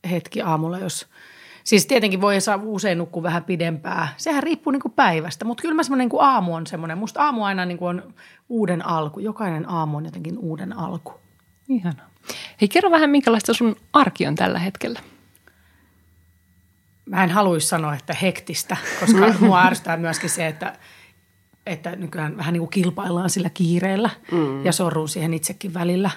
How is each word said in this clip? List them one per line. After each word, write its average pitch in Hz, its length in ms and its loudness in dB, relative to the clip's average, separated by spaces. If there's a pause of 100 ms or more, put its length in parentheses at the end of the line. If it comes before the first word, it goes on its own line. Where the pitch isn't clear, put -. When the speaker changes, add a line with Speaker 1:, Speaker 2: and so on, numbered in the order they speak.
Speaker 1:
hetki 175 320 -4
aamulla, 165 380 -2
jos, - 280 -8 (560)
siis - 220 4
tietenkin 208 360 2
voi 202 200 4
saa 202 220 0
usein 202 340 -2
nukkua 170 260 -4
vähän 170 200 -2
pidempää. 165 640 -4 (100)
Sehän 294 260 -2
riippuu 320 280 -2
niinku 262 180 -2
päivästä, 165 560 2
mut 233 160 -6
kyllä 330 120 -2
mä 311 100 2
semmonen 254 200 0
niinku 233 160 0
aamu 208 360 4
on 160 120 -8
semmonen. 165 300 -8
Musta 214 260 -4
aamu 247 200 0
aina 190 220 -2
niinku 175 200 -6
on 175 280 -6 (360)
uuden 185 360 0
alku. 160 340 -2
Jokainen 196 500 -4
aamu 156 280 -2
on 156 80 -8
jotenkin 170 320 -10
uuden 185 400 -8
alku. 175 360 -8 (560)
Speaker 2:
Ihanaa. 175 400 -4 (520)
Hei, 208 60 4
kerro 359 240 4
vähän, 311 180 6
minkälaista 240 440 4
sun 226 220 2 (180)
arki 180 340 4
on 147 80 0
tällä - 240 0
hetkellä? 196 400 -6 (2000)
Speaker 1:
Mä 185 180 2
en 170 80 2
haluaisi 175 360 2
sanoa, 156 280 0
että 147 180 -10
hektistä, 180 640 -4 (220)
koska 208 340 8
Speaker 3:
<laughs> 196 120 4
Speaker 1:
mua 185 160 8
ärsyttää 180 360 2
myöskin 165 320 -4
se, 165 180 -2
että, 156 260 -8 (920)
että 170 300 -8
nykyään 160 420 -8
vähän 160 160 -4
niinku 170 140 -2
kilpaillaan 180 640 -2
sillä 180 200 -2
kiireellä 185 600 0 (220)
Speaker 3:
Mm. 139 340 0
Speaker 1:
ja 175 60 4
sorrun 160 380 -2
siihen 165 240 -4
itsekin 170 400 -6
välillä 180 440 0